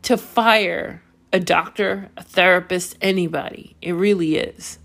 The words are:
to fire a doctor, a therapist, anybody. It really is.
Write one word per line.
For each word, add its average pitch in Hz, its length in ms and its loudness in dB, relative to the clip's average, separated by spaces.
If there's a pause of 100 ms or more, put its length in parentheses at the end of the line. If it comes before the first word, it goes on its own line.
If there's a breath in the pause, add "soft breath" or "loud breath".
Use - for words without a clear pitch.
to 247 140 2
fire 220 840 0 (300)
a 190 80 2
doctor, 190 760 -2
a - 60 -12
therapist, 180 800 0
anybody. 175 800 -2
It 180 100 -6
really 175 440 2
is. - 480 -6